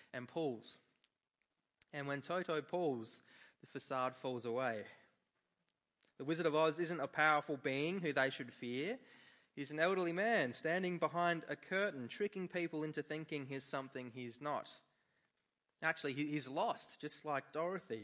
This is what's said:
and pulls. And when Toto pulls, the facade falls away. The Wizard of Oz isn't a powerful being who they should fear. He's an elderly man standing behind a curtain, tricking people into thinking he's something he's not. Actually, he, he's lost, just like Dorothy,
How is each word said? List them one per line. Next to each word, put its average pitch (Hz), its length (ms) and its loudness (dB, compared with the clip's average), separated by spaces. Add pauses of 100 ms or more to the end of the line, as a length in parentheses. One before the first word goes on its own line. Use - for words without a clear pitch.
(140)
and 123 120 -4
pulls. 131 520 -2 (1160)
And 143 140 -6
when 139 140 -2
Toto 170 400 0
pulls, 139 560 0 (420)
the - 80 -20
facade 127 480 -2
falls 123 300 -2
away. 117 380 0 (1300)
The 131 60 -8
Wizard 165 220 0
of 151 100 4
Oz 156 240 4
isn't 165 220 0
a 139 60 -2
powerful 151 540 4
being 147 380 0
who 165 140 0
they 135 160 6
should 131 240 -8
fear. 139 440 -2 (560)
He's 143 160 -6
an 151 120 0
elderly 175 320 4
man 185 400 4
standing 180 440 0
behind 165 520 4
a 147 80 -4
curtain, 185 500 -2
tricking 190 400 -2
people 165 360 -2
into 151 200 -2
thinking 151 460 -4
he's 135 160 -6
something 127 500 -6
he's 120 240 -8
not. 143 300 -2 (1160)
Actually, 160 300 0
he, 147 140 0
he's 147 200 -2
lost, 170 540 -2
just - 240 -10
like 139 260 -2
Dorothy, 165 520 -4